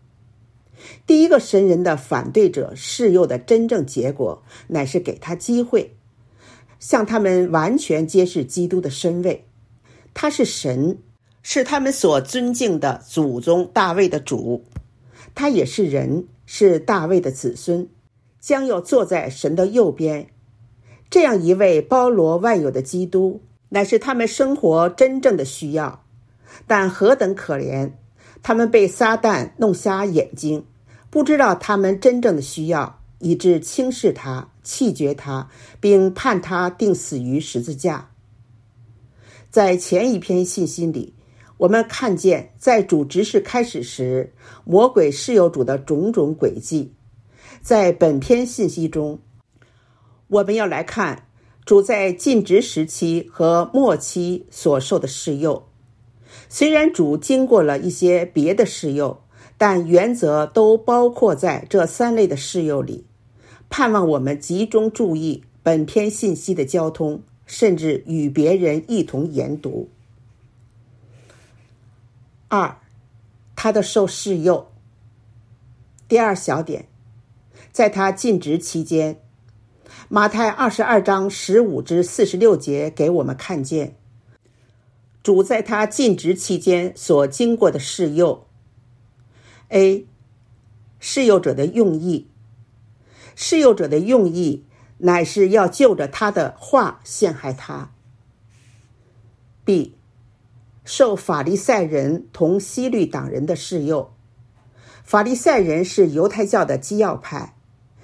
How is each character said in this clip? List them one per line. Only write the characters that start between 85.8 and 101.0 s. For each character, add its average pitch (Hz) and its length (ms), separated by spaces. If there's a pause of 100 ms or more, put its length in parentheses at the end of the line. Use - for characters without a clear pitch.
尽 214 320
职 170 180
期 180 240
间 180 360
所 143 320
经 233 280
过 202 160
的 147 80
试 156 320
诱。 160 360 (1200)
A， 196 360 (960)
试 - 240
诱 208 160
者 156 140
的 139 140
用 180 280
意。 160 320 (1040)
试 - 260
诱 262 140
者 180 140
的 151 120
用 214 280
意 165 380 (380)
乃 175 200
是 185 260
要 196 180
就 220 280
着 147 120
他 208 240
的 156 260
话 - 460
陷 175 300
害 135 200
他。 139 380 (1700)
B， 180 300 (920)
受 233 300